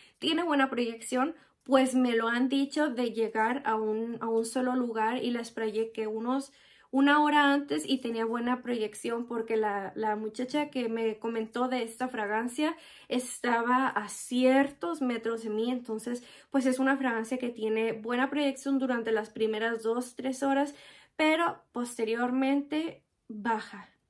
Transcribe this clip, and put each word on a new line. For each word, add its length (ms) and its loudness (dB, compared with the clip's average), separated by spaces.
Tiene 240 0
buena 260 2
proyección, 640 -2
pues 320 6
me 200 4
lo 140 2
han 180 2
dicho 420 0
de 220 -2
llegar 540 0
a 100 2
un, 460 -2
a 60 -4
un 180 2
solo 300 0
lugar 460 0
y 100 0
la 120 -2
sprayé 480 -4
que 160 -4
unos, 460 -4
una 300 6
hora 300 6
antes 340 0
y 120 2
tenía 260 -4
buena 380 -2
proyección 640 -4
porque 320 -2
la, 380 -2
la 200 0
muchacha 540 -4
que 180 -2
me 320 0
comentó 480 -2
de 160 -2
esta 240 -4
fragancia 720 -2
estaba 760 2
a 200 -4
ciertos 920 2
metros 420 -2
de 60 -6
mí, 200 0
entonces 540 -4
pues 140 2
es 140 2
una 160 4
fragancia 420 -2
que 120 -4
tiene 420 0
buena 380 -2
proyección 500 0
durante 320 0
las 180 0
primeras 540 -2
dos, 320 -2
tres 280 -4
horas, 300 2
pero 460 2
posteriormente 1300 0
baja, 640 -6